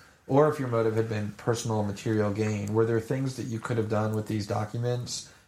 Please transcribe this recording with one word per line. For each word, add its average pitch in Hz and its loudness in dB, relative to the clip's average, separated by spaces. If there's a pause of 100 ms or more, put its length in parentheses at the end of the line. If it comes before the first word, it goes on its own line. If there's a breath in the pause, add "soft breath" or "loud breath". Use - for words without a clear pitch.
(260 loud breath)
or 143 6
if 147 -2
your 127 -2
motive 113 2
had 110 2
been 104 -4
personal 113 0
material 104 0
gain, 104 -2
were 113 6
there 113 2
things 131 -2
that 113 -6
you 113 -4
could 117 -2
have 107 0
done 110 0
with 110 -2
these 107 -2
documents, 120 -4 (180 loud breath)